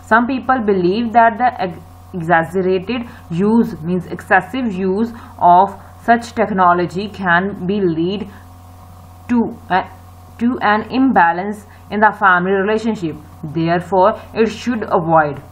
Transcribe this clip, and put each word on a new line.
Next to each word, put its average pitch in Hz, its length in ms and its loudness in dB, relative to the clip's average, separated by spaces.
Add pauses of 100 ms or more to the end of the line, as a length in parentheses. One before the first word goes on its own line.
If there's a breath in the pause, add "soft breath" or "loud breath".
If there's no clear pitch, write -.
Some 233 240 2
people 262 400 -2
believe 202 480 0
that 220 240 4
the 247 240 -2
ex-, 180 180 -6 (320)
exaggerated 180 920 -2 (260 loud breath)
use, 202 520 0
means 175 260 -4
excessive 214 680 -4
use 190 380 -2 (280 loud breath)
of 185 400 4 (240 loud breath)
such 233 300 0
technology 190 760 0
can 190 600 -2
be 202 140 -2
lead 180 460 -2 (1000 loud breath)
to 233 260 0 (140)
a, 180 180 0 (520)
to 240 220 0
an 214 280 0
imbalance 202 760 0 (260 loud breath)
in 208 80 -4
the 208 200 4
family 185 320 4
relationship. 202 640 -2 (280)
Therefore, 175 760 0 (140 loud breath)
it 226 140 2
should 226 420 -4
avoid. 160 640 2